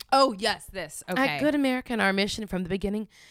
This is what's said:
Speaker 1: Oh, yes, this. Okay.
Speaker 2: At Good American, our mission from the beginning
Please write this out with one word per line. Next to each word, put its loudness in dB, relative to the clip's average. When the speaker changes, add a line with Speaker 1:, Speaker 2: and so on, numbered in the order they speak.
Speaker 1:
Oh, 6
yes, -4
this. -10
Okay. 0
Speaker 2:
At -2
Good 2
American, 0
our 4
mission -2
from -4
the -6
beginning -4